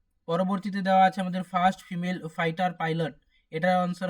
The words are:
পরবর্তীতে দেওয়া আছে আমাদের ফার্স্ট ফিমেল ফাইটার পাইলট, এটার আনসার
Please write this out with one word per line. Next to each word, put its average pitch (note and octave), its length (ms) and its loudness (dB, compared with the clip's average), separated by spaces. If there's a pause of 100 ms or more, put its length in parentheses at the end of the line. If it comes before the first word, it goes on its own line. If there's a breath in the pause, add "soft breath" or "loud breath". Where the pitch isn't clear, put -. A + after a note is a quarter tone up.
(280)
পরবর্তীতে F#3 540 -2
দেওয়া F#3+ 240 6
আছে F#3+ 160 2
আমাদের F3+ 220 -4
ফার্স্ট F#3 440 0
ফিমেল F3+ 300 -6 (100)
ফাইটার E3 460 -2
পাইলট, D#3+ 400 -2 (380)
এটার F3+ 240 0 (100)
আনসার F3+ 240 -4